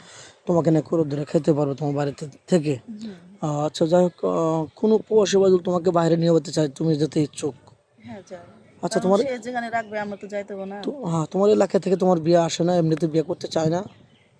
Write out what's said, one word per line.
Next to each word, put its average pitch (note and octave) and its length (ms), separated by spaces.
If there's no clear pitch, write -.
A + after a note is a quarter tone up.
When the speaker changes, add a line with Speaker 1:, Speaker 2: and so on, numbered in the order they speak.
Speaker 1:
তোমাকে E3+ 240
নিয়ে D#3 120
করে E3 220
ধরে C#3+ 200
খেতে D#3+ 280
পারবে C#3 220
তোমার C#3+ 200
বাড়িতে C#3+ 320
থেকে। D3 320
Speaker 2:
হুম। G#3+ 260
Speaker 1:
আহ, D3 200
আচ্ছা, D#3 260
যাই F3+ 160
হোক, F3 220
আহ, E3 420
কোনো A3 220
প্রবাসী G3 400
ভাই F#3+ 120
যদি F3+ 140
তোমাকে F3+ 260
বাইরে E3 260
নিয়ে E3 180
যেতে D3+ 180
চায়, D#3 160
তুমি D#3+ 260
যেতে D3+ 280
ইচ্ছুক? D3 320
Speaker 2:
হ্যাঁ, G#3+ 320
যাও। F3+ 80
Speaker 1:
আচ্ছা, E3+ 180
Speaker 2:
কারণ - 20
Speaker 1:
তোমার F#3+ 160
Speaker 2:
সে B3+ 200
যেখানে A#3 320
রাখবে, G#3+ 280
আমরা G3+ 220
তো G#3 60
যাইতে G3+ 280
হবো F#3+ 100
না। G3 180
Speaker 1:
তো, C#4 220
হ্যাঁ, E3 220
তোমার G3 240
এলাকা G#3 280
থেকে F#3 180
তোমার F3+ 240
বিয়ে E3+ 180
আসে E3 260
না, F3+ 120
এমনিতে E3 300
বিয়ে D#3 180
করতে - 240
চায় D#3+ 220
না? F3+ 140